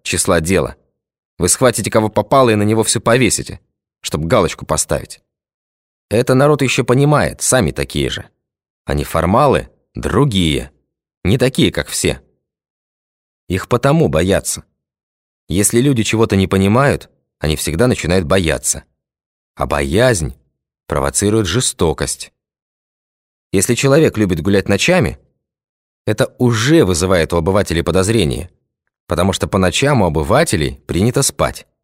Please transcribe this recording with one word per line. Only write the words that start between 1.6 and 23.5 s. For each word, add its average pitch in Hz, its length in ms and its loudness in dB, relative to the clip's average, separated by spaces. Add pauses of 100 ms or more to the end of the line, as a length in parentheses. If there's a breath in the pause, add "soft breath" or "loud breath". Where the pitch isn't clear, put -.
кого 107 180 2
попало, 120 400 2
и 110 60 2
на 104 80 0
него 107 200 2
все - 160 -2
повесите, 117 600 0 (420)
чтоб 80 200 -6
галочку 82 440 0
поставить. - 560 -4 (880)
Это 123 240 0
народ 143 280 2
еще 131 220 -2
понимает, 131 580 2
сами 107 300 0
такие 69 380 -4
же. - 200 -10 (560)
А 69 80 -4
неформалы 85 760 0 (240)
другие, 90 760 0 (520)
не 98 140 2
такие, 127 340 2
как - 180 -6
все. - 320 -4 (1300)
Их 92 180 -4
потому 139 400 2
боятся. 82 560 0 (840)
Если 101 320 0
люди 131 220 0
чего-то 110 320 0
не 95 120 2
понимают, 101 640 2 (300)
они 76 160 -2
всегда 82 320 0
начинают 92 380 0
бояться. 78 600 -2 (680)
А 76 100 -4
боязнь 76 680 0 (520)
провоцирует 98 580 -2
жестокость. 82 880 -4 (1160)